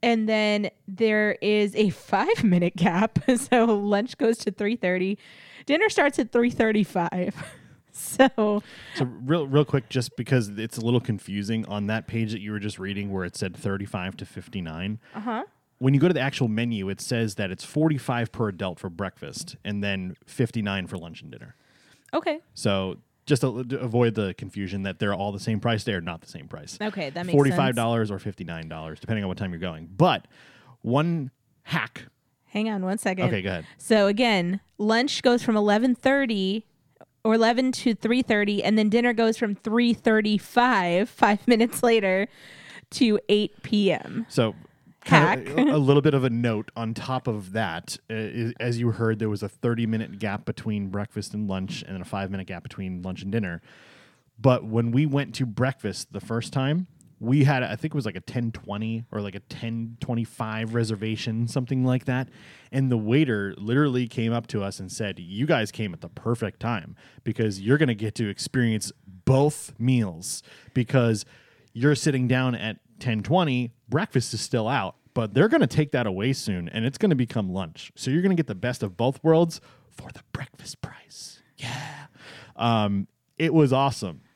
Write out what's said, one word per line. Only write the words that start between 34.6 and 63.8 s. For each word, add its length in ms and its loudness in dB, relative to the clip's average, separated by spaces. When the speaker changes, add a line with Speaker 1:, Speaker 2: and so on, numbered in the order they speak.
Speaker 1:
lunch 440 0
goes 200 4
from 160 2
eleven 360 4
thirty 680 0
or 100 4
eleven 360 4
to 240 0
three 260 0
thirty, 440 2
and 120 4
then 120 4
dinner 240 4
goes 260 2
from 160 0
three 400 2
thirty-five, 1120 2
five 400 2
<laughs> 0 -
minutes 340 4
later, 440 4
to 380 4
eight 340 2
P 300 2
M. 360 -4
Speaker 2:
So 280 0
kinda 220 8
Speaker 1:
Hack. 300 0
Speaker 2:
a, 200 4
a 20 4
little 240 6
bit 120 4
of 100 2
a 60 2
note 460 -2
on 180 -4
top 340 -4
of 240 -6
that. 440 -4
Uh, 40 -6
i-, 440 -4
as 220 -2
you 100 2
heard, 300 0
there 100 0
was 140 -4
a 40 -6
thirty-minute 680 -2
gap 260 -6
between 440 -4
breakfast 440 -8
and 160 -4
lunch, 340 -6
and 120 -12
then 80 -8
a 20 -10
five-minute 440 -6
gap 160 -12
between 380 -10
lunch 200 -8
and 80 -8
dinner. 320 -2
But 260 4
when 260 0
we 160 2
went 300 -2
to 100 -2
breakfast 680 -4
the 80 -8
first 320 -6
time, 360 -2
we 240 4
had, 180 4
I 140 -4
think 180 -8
it 0 -
was, 100 -2
like, 120 -6
a 40 -10
ten 300 -4
twenty 640 -6
or, 80 -4
like, 160 -8
a 40 -12
ten 600 -8
twenty-five 760 -4
reservation, 720 -2
something 380 -2
like 220 0
that. 220 -2
And 180 2
the 60 2
waiter 640 2
literally 500 0